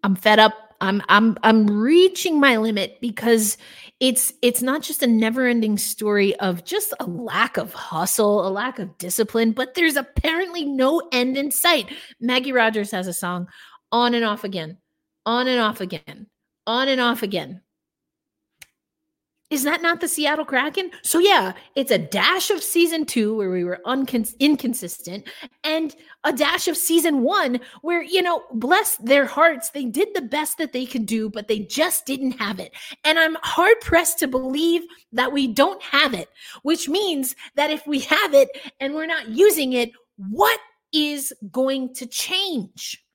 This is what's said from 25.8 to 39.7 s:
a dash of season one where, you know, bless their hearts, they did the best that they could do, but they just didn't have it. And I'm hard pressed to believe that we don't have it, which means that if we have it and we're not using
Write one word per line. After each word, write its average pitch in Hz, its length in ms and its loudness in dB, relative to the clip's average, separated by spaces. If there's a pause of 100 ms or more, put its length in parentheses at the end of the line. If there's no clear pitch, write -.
a 302 80 0
dash 294 360 0
of 320 100 -2
season 311 420 2
one 254 400 0 (220)
where, 339 200 -2
you 359 200 0
know, 349 220 -2 (100)
bless 294 420 0
their 269 300 2
hearts, 311 420 0
they 285 160 -8
did 269 300 -2
the 349 80 -4
best 294 340 -6
that 311 160 -6
they 254 140 -4
could 233 180 -4
do, 220 240 -2
but 208 200 -10
they 214 100 0
just 302 480 -2
didn't 262 340 -4
have 202 200 -4
it. - 120 -14 (320)
And 311 140 4
I'm 320 240 2
hard 403 400 4
pressed 330 380 2
to 302 60 0
believe 285 580 0 (280)
that 262 220 -2
we 269 140 0
don't 277 340 0
have 285 320 2
it, 175 160 -8 (320)
which 320 260 -2
means 311 480 -2 (180)
that 302 160 0
if 302 160 -6
we 285 140 -2
have 320 320 0
it 277 160 6 (320)
and 277 140 -4
we're 311 100 -4
not 311 240 -6
using 277 460 4